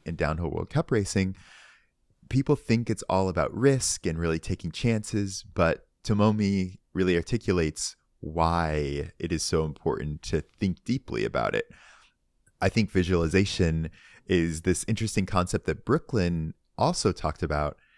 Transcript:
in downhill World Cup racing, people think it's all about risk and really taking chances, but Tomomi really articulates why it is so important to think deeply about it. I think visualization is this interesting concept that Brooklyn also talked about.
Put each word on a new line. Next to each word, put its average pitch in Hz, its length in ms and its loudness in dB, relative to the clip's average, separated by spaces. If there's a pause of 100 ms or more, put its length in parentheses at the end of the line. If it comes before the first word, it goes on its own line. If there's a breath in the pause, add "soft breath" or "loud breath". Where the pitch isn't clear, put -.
in - 100 -6
downhill 80 360 -2
World - 180 -6
Cup - 220 -2
racing, 98 440 0 (920 loud breath)
people 139 260 2
think 117 320 0
it's - 160 -2
all 95 260 2
about 78 280 0
risk 131 480 2
and 80 140 -2
really 82 180 0
taking - 340 -6
chances, 107 720 -2 (120)
but 82 320 2 (160)
Tomomi 101 760 2 (160)
really 92 220 4
articulates 85 800 0 (240)
why 78 1000 0
it 82 140 -6
is 80 100 -2
so 80 240 0
important 76 580 -4
to 78 180 -2
think - 420 -4
deeply - 420 -4
about 53 300 -2
it. 52 100 -2 (960 loud breath)
I 95 80 2
think 107 220 2
visualization 85 1000 2 (380 loud breath)
is 82 340 2
this 90 260 0
interesting 107 380 0
concept 90 400 -2
that - 200 -4
Brooklyn 87 680 0 (240)
also 127 340 0
talked - 300 -6
about. 76 360 -2 (200 soft breath)